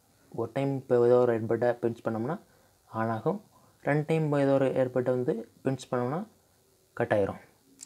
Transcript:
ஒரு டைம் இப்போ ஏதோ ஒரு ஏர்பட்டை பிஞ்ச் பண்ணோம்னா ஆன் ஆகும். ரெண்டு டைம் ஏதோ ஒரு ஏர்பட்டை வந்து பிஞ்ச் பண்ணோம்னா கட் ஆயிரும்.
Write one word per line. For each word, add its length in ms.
ஒரு 200
டைம் 220
இப்போ 300
ஏதோ 120
ஒரு 220
ஏர்பட்டை 440
பிஞ்ச் 200
பண்ணோம்னா 360
ஆன் 220
ஆகும். 360
ரெண்டு 240
டைம் 260
ஏதோ 200
ஒரு 160
ஏர்பட்டை 340
வந்து 500
பிஞ்ச் 260
பண்ணோம்னா 360
கட் 200
ஆயிரும். 280